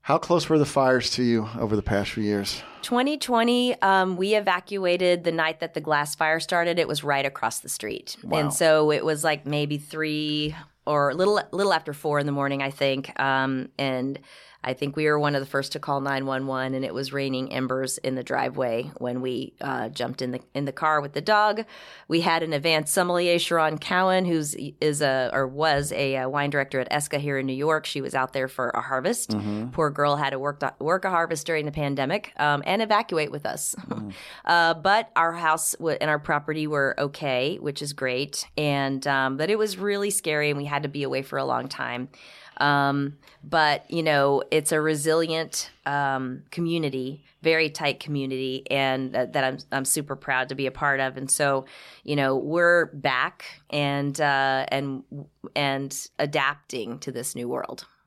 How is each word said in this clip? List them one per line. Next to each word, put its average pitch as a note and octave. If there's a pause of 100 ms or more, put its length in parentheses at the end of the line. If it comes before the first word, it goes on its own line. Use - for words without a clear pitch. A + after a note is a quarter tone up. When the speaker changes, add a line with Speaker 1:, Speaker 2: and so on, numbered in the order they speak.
Speaker 1:
how C#3+
close E3
were D#3+
the C#3+
fires C3
to B2+
you A#2 (120)
over G#2+
the G2+
past G2+
few A2
years? G2+ (200)
Speaker 2:
Twenty C4+
twenty, B3
um, F#3+
we G3
evacuated F3+
the E3+
night D#3+
that E3
the D#3+
glass D3
fire D#3+
started. E3+
It E3
was D3+
right C#3
across B2+
the C#3
street. -
Speaker 1:
Wow. D#3
Speaker 2:
And D3
so D#3
it D3
was, D3+
like, D3+
maybe D3
three D3+ (300)
or C#3+
a C3
little, G3 (140)
little F#3+
after D#3
four D3
in C#3+
the C#3+
morning, C#3
I C#3
think. C3+
Um, C3+ (100)
and C3+ (440)
I C3
think C#3+
we D#3
were D3+
one D3
of C3+
the C#3
first C#3
to D#3
call C#3+
nine C3+
one C3+
one, C3
and C3
it G2
was C3+
raining C3
embers C3
in C3
the B2+
driveway B2+
when B2
we, B2+
uh, B2+
jumped B2+
in B2+
the, B2+ (120)
in C#3+
the C#3
car D#3
with C#3+
the D3
dog. G#3+ (440)
We E3+
had E3
an D#3+
Advanced D3+
sommelier, F3
Sharon D#3+
Cowan, F#3
who's, D#3
is D3
a, C3
or C3
was D3
a, C3+
uh, C3
wine C#3+
director C#3
at B2+
Esca C#3+
here C#3+
in C3+
New C3
York. D3+
She C#3
was C3+
out C3
there C3
for B2+
a -
harvest. C3+
Speaker 1:
Mm-hmm. G#2
Speaker 2:
Poor D3+
girl D3
had C#3+
to C3+
work, C#3+ (160)
work F#3
a F#3
harvest E3
during D#3
the D3
pandemic, C#3+
um, D3
and G3+
evacuate G#3
with D3
us. - (140)
Speaker 1:
Mm. G#2+
Speaker 2:
<laughs> - (220)
Uh, E3+
but G3
our E3
house D#3+
w-, D#3+
and D#3
our D3+
property D3+
were C#3+
okay, C#3+
which D3
is C#3+
great. C3+ (120)
And, C#3
um, C3+
but D#3
it G#3+
was G#3
really G3+
scary, D3+
and C#3+
we C#3+
had C#3+
to D3+
be C#3+
away C3+
for C#3
a C3+
long B2+
time. B2 (480)
Um, C#3+ (280)
but, D3+
you E3
know, C#3+
it's D3+
a D#3
resilient, D#3+ (160)
um, C3+
community, C#3+ (200)
very D#3+
tight C#3+
community, C3+
and C3+
that, B2+
that C#3
I'm, C3 (140)
I'm C3+
super D3
proud C3
to C#3
be C3
a B2+
part C#3
of. C3
And C3
so, C#3 (360)
you D3
know, C3+
we're E3+
back C#3
and, C#3+
uh, C3+
and, C3+ (500)
and C#3 (220)
adapting C#3
to C3+
this B2
new A#2+
world. C3 (200)